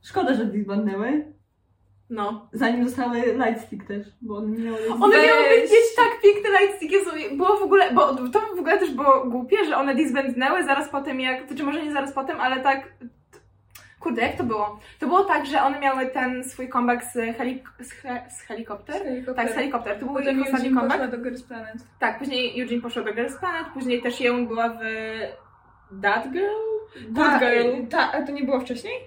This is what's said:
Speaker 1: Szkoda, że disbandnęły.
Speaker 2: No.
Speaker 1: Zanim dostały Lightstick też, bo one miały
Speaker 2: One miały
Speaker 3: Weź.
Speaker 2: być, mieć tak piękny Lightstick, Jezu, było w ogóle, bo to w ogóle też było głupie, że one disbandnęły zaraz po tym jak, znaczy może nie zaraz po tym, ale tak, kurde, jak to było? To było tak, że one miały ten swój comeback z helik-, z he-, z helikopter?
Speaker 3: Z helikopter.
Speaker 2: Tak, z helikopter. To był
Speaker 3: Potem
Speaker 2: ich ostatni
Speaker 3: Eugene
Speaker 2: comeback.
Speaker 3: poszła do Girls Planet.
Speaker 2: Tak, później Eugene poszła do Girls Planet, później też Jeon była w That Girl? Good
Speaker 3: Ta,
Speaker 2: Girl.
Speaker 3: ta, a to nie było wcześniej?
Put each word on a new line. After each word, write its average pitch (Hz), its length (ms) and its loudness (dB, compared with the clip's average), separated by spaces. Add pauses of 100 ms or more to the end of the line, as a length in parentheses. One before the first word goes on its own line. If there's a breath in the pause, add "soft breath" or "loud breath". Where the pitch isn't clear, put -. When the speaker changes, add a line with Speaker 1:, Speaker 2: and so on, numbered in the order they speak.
Speaker 1:
Szkoda, 269 300 0
że 226 120 0
disbandnęły. 208 800 -2 (840)
Speaker 2:
No. 208 440 -6
Speaker 1:
Zanim 240 320 0
dostały 247 320 -4 (280)
Lightstick 226 420 -6
też, 202 200 -8 (140)
bo 214 160 -10
one 214 200 -4
miały 226 200 -6 (240)
Speaker 2:
One 403 160 8 (100)
miały 453 220 6
Speaker 3:
Weź. 494 120 8
Speaker 2:
być, - 100 2
mieć 466 240 8
tak 466 280 4
piękny 415 260 6 (120)
Lightstick, 359 300 0
Jezu, 381 180 2 (280)
było 381 200 4
w 415 60 0
ogóle, 359 280 6
bo 269 240 4
to 254 240 0 (160)
w 359 40 -4
ogóle 330 180 2
też 349 140 0
było 262 340 4
głupie, 254 400 0
że 294 120 -2
one 277 180 0
disbandnęły 262 680 0
zaraz 277 260 0
po 277 120 -4
tym 269 200 -6
jak, 262 260 -4
znaczy 294 160 -8
może 294 200 -4
nie 294 100 -6
zaraz 277 200 -4
po 269 100 -4
tym, - 180 -6
ale 262 180 0
tak, 269 340 -2 (1040 loud breath)
kurde, 233 220 -4
jak 262 160 -2
to - 60 -4
było? 208 360 -2 (200 loud breath)
To 285 80 -4
było 370 160 6
tak, 302 220 0
że 269 160 0
one 277 180 2
miały 262 260 0
ten 254 440 -4
swój 254 200 -10
comeback 240 420 0
z 233 260 -4
helik-, 254 320 -6 (100)
z 247 120 -18
he-, 247 380 -10
z - 120 -18
helikopter? 226 540 -12
Speaker 3:
Z 392 80 -4
helikopter. 254 320 -6
Speaker 2:
Tak, 233 160 -2
z - 40 -6
helikopter. 233 440 -4
To 262 60 -8
był 269 100 -6
Speaker 3:
Potem 269 240 0
Speaker 2:
ich 269 60 0
ostatni 262 220 0
Speaker 3:
Eugene 254 140 4
Speaker 2:
comeback. 262 200 0
Speaker 3:
poszła 240 160 -4
do 240 60 -8
Girls 247 200 -8
Planet. 226 340 -16 (220)
Speaker 2:
Tak, 220 200 -2
później 254 420 -4
Eugene 240 200 -4
poszła 233 220 -8
do 208 100 -4
Girls 240 260 -4
Planet, 339 340 -4
później 247 280 -2
też 247 200 -4
Jeon 247 260 0
była 226 220 -2
w 226 100 -10 (1200)
That 214 300 2
Girl? 359 140 0 (640 loud breath)
Good 269 160 4
Speaker 3:
Ta, 277 140 6
Speaker 2:
Girl. 240 500 2
Speaker 3:
ta, 302 220 0
a 294 120 -2
to 285 80 -8
nie 285 120 -4
było 262 160 0
wcześniej? 254 340 -8 (140)